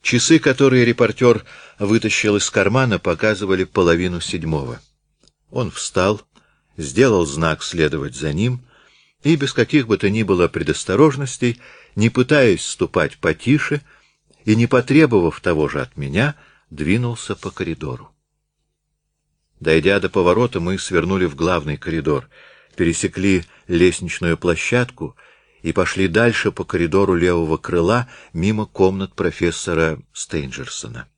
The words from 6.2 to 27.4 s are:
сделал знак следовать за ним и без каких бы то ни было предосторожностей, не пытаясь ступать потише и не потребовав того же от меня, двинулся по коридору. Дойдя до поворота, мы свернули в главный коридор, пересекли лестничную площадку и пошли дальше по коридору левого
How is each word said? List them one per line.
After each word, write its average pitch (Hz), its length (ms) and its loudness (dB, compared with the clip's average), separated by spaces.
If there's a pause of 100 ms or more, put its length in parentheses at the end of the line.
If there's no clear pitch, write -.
сделал 87 500 2
знак 78 380 -2
следовать 73 520 -2
за 76 180 -6
ним 120 260 -2 (640)
и 156 140 2
без 139 160 -4
каких 127 340 0
бы 107 100 2
то 101 120 0
ни 110 140 0
было 90 260 2
предосторожностей, 123 1120 0 (340)
не 110 140 2
пытаясь 123 560 2
ступать - 540 -4
потише 135 640 -2 (600)
и 110 140 2
не 117 100 2
потребовав 123 720 4
того 78 300 0
же 76 100 -6
от - 160 -8
меня, 85 400 -2 (340)
двинулся 104 640 -4
по - 160 -10
коридору. 78 640 -10 (1500)
Дойдя 82 400 2
до 95 80 -4
поворота, 95 500 2
мы 90 180 -2
свернули 92 460 0
в 76 120 -2
главный 78 420 -2
коридор, 76 500 -4 (480)
пересекли 92 680 0 (240)
лестничную 87 680 0
площадку 90 760 -2 (460)
и 82 120 -4
пошли 95 340 0
дальше 110 440 2
по 92 120 -10
коридору 90 520 0
левого 85 420 0